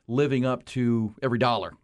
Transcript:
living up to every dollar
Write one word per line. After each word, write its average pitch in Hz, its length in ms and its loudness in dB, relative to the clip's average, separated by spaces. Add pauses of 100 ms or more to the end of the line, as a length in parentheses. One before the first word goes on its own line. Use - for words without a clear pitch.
living 131 380 2
up 127 200 -2
to 117 580 0
every 123 160 -2
dollar 107 340 0 (100)